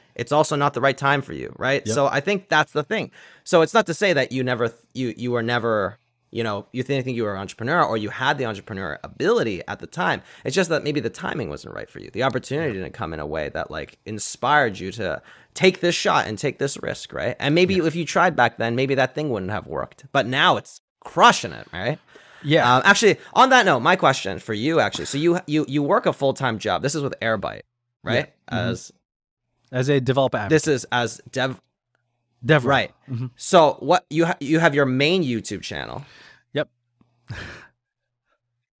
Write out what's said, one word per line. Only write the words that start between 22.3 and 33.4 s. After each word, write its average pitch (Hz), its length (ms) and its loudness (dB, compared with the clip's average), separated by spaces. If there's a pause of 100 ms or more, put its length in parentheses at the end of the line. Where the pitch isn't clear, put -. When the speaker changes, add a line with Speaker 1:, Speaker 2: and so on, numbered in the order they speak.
Speaker 2:
Yeah. 127 340 4
Speaker 1:
Um, 127 80 4
actually, 196 320 4 (180)
on 262 160 6
that 254 160 6
note, 139 140 4
my 170 160 2
question 135 420 0
for - 160 -8
you, 143 260 0
actually, 101 260 -2
so 139 120 -6
you, 170 280 2
you, 151 220 0
you 143 140 -2
work 190 240 2
a 160 60 2
full-time 131 460 -2
job. 90 240 -2
This 143 120 -2
is 151 80 -4
with 135 180 -6
Airbyte, 98 420 -4 (420)
right? 120 280 -2 (180)
Speaker 2:
Yeah. 90 80 -4
Mm-hmm. 90 120 -2
Speaker 1:
As - 220 -10 (800)
Speaker 2:
As 131 160 -2
a 143 120 4
developer 131 360 2
advocate. 107 140 -4 (120)
Speaker 1:
this - 60 -4
is 135 240 0
as 120 280 -2 (120)
dev 131 280 -4 (840)
Speaker 2:
Dev 143 200 4
role. 131 60 2
Speaker 1:
Right. 123 220 2 (180)
Speaker 2:
Mm-hmm. 123 160 -6 (100)
Speaker 1:
So 160 440 4